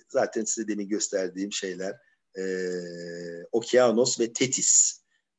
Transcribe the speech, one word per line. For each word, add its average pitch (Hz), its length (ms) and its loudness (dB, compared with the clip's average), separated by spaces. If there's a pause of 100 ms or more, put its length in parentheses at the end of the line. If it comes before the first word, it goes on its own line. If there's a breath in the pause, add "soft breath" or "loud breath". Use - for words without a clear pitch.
zaten 113 360 0
size 107 240 -4
demin 101 200 -4
gösterdiğim 95 640 -4
şeyler. 95 440 -6 (420)
Ee, 92 340 -4 (800)
Okeanos 120 680 4
ve 117 120 0
Tetis. - 680 2 (380)